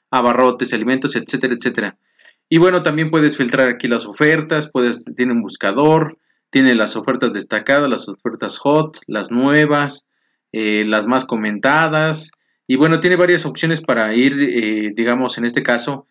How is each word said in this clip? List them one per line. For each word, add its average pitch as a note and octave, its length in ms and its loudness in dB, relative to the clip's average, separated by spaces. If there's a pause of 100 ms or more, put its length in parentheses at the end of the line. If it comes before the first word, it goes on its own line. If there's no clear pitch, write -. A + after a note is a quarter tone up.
(100)
abarrotes, B2 600 2
alimentos, B2 420 -2
etcétera, B2 400 -4
etcétera. A2+ 440 -6 (500)
Y E3 100 4
bueno, F3+ 240 6
también D#3 280 0
puedes D#3 260 2
filtrar B2+ 320 2
aquí A#2+ 180 -4
las A2+ 200 -2
ofertas, D3+ 640 0
puedes, A#2+ 320 0 (120)
tiene B2 140 0
un A#2 120 -2
buscador, C#3+ 760 0 (320)
tiene C3 260 4
las G#2+ 180 0
ofertas A#2+ 380 -2
destacadas, C3+ 580 -2
las G#2+ 180 -6
ofertas - 500 -8
hot, D#3 400 0 (100)
las G#2+ 240 -6
nuevas, C#3+ 760 0 (440)
eh, G#2+ 340 -2
las G#2+ 220 0
más B2+ 160 0
comentadas. D3+ 1080 -2 (380)
Y B2+ 80 0
bueno, D#3 240 4
tiene F3 160 2
varias F3 280 2
opciones D#3+ 360 -4
para A2+ 340 -2
ir, C3+ 240 2
eh, A2 560 -2
digamos, A#2+ 420 -2
en A#2 100 -4
este C3 180 -4
caso, B2 460 -4